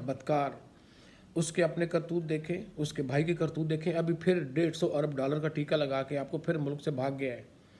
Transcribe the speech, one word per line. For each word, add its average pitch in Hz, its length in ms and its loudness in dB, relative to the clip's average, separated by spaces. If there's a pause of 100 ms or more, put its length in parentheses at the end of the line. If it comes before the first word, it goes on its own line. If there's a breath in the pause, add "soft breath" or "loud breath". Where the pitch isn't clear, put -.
बदकार, 135 560 0 (800 loud breath)
उसके 170 260 2
अपने 165 260 2
करतूत 170 360 0
देखें, 156 400 -2 (140)
उसके 147 260 -2
भाई 139 200 2
की 170 120 2
करतूत 160 320 0
देखें। 160 260 0
अभी 165 220 2
फिर 180 260 4 (120)
डेढ़ 160 200 2
सौ 175 140 0
अरब 147 280 0
डॉलर 139 240 0
का 151 100 0
टीका 147 260 0
लगा 135 280 0
के 139 140 -4
आपको 139 220 -4
फिर 165 200 0
मुल्क 147 200 -2
से 160 120 -2
भाग 135 240 0
गया 135 180 -2
है। - 100 -12 (360 loud breath)